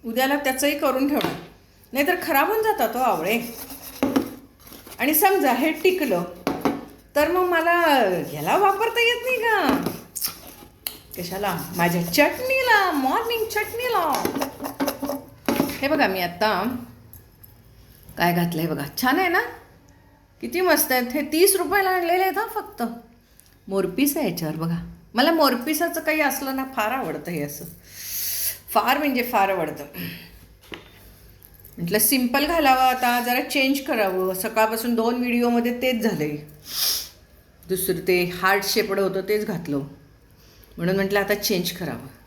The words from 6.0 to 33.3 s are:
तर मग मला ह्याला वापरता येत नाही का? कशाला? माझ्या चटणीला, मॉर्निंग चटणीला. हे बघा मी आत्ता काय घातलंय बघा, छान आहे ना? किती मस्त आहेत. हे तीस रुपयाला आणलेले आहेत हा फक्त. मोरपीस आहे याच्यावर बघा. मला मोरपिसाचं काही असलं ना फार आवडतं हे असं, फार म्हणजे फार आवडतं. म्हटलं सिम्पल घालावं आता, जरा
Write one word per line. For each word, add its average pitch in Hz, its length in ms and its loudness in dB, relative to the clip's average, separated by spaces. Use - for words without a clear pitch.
तर 302 140 4
मग 359 180 2
मला 339 320 4
ह्याला 156 280 0
वापरता 415 440 2
येत 466 240 2
नाही 508 120 0
का? 392 540 2
कशाला? 185 380 -4
माझ्या 175 260 2
चटणीला, 427 880 2
मॉर्निंग 440 540 0
चटणीला. 427 880 -2
हे 269 100 -2
बघा 294 180 2
मी 190 140 0
आत्ता 202 560 0
काय 175 140 4
घातलंय 170 340 0
बघा, 143 180 -4
छान 269 200 2
आहे 370 80 2
ना? 359 120 2
किती 240 200 -4
मस्त 311 320 2
आहेत. 247 160 2
हे 285 140 -2
तीस 359 340 4
रुपयाला 370 340 2
आणलेले 359 320 2
आहेत 381 160 0
हा 440 80 -2
फक्त. 440 360 -8
मोरपीस 196 480 0
आहे 254 140 0
याच्यावर 160 240 -4
बघा. 165 220 -2
मला 277 180 4
मोरपिसाचं 311 680 0
काही 311 200 0
असलं 269 360 -2
ना 269 80 -4
फार 214 140 0
आवडतं 160 400 -4
हे 156 120 -2
असं, - 220 -8
फार 233 280 2
म्हणजे 262 240 0
फार 226 260 2
आवडतं. 170 360 -2
म्हटलं 175 200 0
सिम्पल 262 480 2
घालावं 277 360 4
आता, 247 380 2
जरा 247 200 0